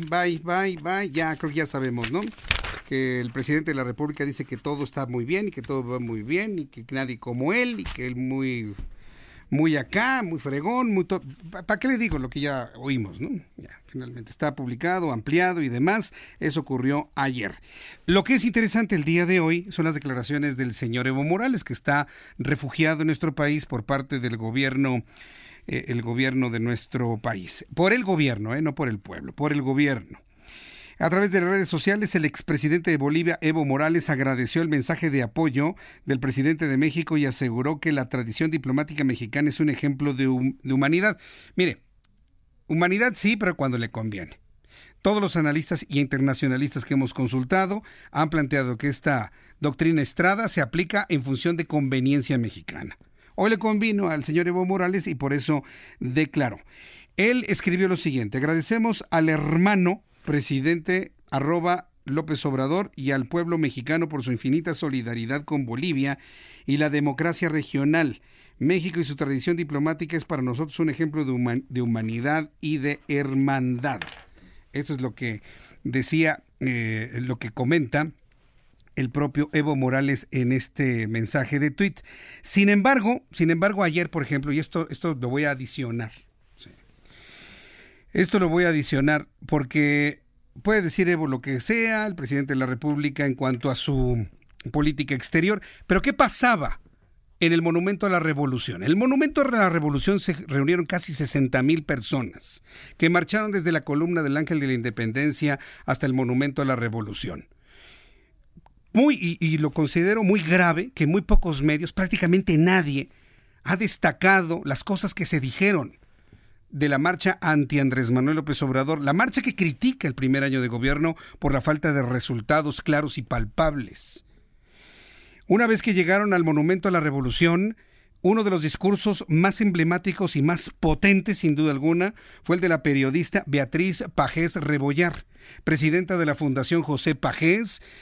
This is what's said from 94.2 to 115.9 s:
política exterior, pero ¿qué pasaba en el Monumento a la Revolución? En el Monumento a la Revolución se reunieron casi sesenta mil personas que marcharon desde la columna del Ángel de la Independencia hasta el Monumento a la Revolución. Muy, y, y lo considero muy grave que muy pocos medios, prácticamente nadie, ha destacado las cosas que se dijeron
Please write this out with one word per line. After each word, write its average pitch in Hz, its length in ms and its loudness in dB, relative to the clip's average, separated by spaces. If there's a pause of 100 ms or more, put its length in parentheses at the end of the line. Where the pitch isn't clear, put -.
política 147 420 0
exterior, 180 480 0 (240)
pero 185 160 4
¿qué 277 100 2
pasaba 226 680 2 (580)
en 165 140 4
el 170 100 4
Monumento 175 440 0
a 196 40 2
la 180 80 2
Revolución? 139 640 -2
En 139 80 2
el 160 60 4
Monumento 277 460 2
a 277 60 2
la 214 220 4
Revolución 156 480 2
se - 140 -2
reunieron 151 540 0
casi 170 280 -4
sesenta 135 480 2
mil 156 220 2
personas 113 800 -6 (320)
que 165 140 4
marcharon 202 420 0
desde 175 180 0
la 156 120 0
columna 160 420 0
del 139 120 0
Ángel 156 220 0
de 139 80 -2
la 131 60 2
Independencia 123 880 -2 (260)
hasta 131 180 0
el 135 80 2
Monumento 131 500 0
a - 20 0
la 131 100 2
Revolución. 107 720 -6 (1500)
Muy, 269 220 6
y, 170 240 -2
y 160 200 2
lo 151 120 0
considero 175 540 2
muy 196 160 4
grave 170 560 2
que 156 100 2
muy 175 160 2
pocos 160 400 4
medios, 151 300 0
prácticamente 185 640 2
nadie, 160 520 2 (520)
ha 170 140 0
destacado 180 880 2
las 135 180 -2
cosas 196 320 -2
que 170 120 -2
se 165 120 2
dijeron 156 580 0 (760)